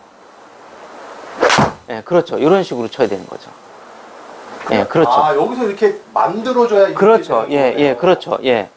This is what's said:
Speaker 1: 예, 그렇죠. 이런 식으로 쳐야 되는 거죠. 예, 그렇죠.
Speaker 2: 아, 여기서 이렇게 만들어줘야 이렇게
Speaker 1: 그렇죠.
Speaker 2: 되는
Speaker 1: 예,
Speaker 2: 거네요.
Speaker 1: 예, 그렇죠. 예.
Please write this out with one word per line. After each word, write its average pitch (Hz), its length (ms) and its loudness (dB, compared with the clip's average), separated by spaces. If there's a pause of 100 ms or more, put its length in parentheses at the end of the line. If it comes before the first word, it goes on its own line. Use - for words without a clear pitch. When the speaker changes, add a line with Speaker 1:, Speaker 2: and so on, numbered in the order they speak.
(1900)
Speaker 1:
예, 113 120 -10
그렇죠. 170 380 0
이런 170 240 4
식으로 117 240 -6
쳐야 120 200 -2
되는 95 200 -8
거죠. - 240 -16 (1200)
예, 104 140 2
그렇죠. 156 260 2
Speaker 2:
아, 147 240 2
여기서 233 300 -2
이렇게 202 320 0 (160)
만들어줘야 220 760 2
이렇게 165 60 -6
Speaker 1:
그렇죠. 160 520 2
Speaker 2:
되는 - 60 -8
Speaker 1:
예, 139 200 2
Speaker 2:
거네요. 143 160 0
Speaker 1:
예, 131 80 0
그렇죠. 170 500 0
예. 113 320 0